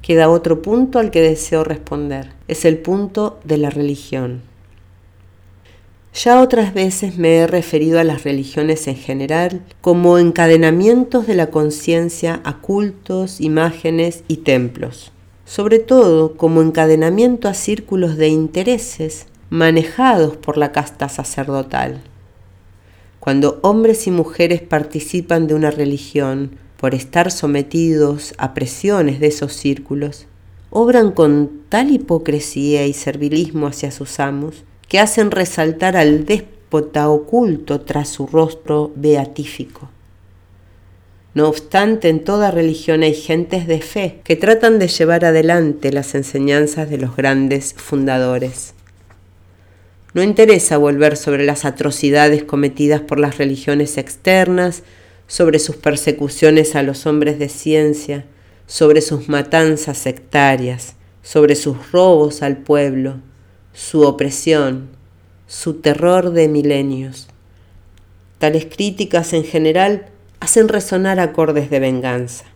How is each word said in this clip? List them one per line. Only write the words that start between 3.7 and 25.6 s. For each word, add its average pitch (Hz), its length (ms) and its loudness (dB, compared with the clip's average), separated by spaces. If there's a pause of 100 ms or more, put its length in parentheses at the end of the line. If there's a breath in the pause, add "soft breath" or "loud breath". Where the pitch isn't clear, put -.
religión. 135 720 -6 (1700 soft breath)
Ya 247 300 6
otras 220 320 2
veces 190 420 -4
me 165 200 4
he 165 100 4
referido 165 520 0
a 165 40 4
las 156 200 -2
religiones 151 640 -4
en 131 100 -6
general 160 680 -4 (180)
como 175 380 4
encadenamientos 175 1040 2
de 220 80 -2
la 165 160 0
conciencia 165 920 -2
a 147 160 -10
cultos, 190 840 -6
imágenes 165 840 -2
y 156 100 -2
templos, 123 760 -4 (320)
sobre 214 360 2
todo 170 580 4
como 160 240 4
encadenamiento 165 880 2
a 190 80 -2
círculos 190 600 -4
de 156 120 2
intereses 160 1000 -2 (240)
manejados 165 880 2
por 151 220 -4
la 143 120 0
casta 139 380 -6
sacerdotal. 131 920 -6 (1200 soft breath)
Cuando 139 440 0
hombres 220 420 2
y 185 60 -2
mujeres 170 500 0
participan 165 880 -4
de 151 80 0
una 151 160 0